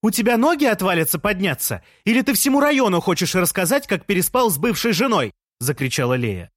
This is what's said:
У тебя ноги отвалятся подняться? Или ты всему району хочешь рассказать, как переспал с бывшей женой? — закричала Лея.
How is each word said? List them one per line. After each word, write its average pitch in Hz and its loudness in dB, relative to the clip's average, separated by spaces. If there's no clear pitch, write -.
У 214 2
тебя 233 0
ноги 285 2
отвалятся 185 0
подняться? 185 -4
Или 226 2
ты 262 0
всему 269 2
району 269 2
хочешь 170 -2
рассказать, 185 0
как - -4
переспал 214 0
с 160 -2
бывшей 226 0
женой? — 180 0
закричала 127 -2
Лея. 104 -4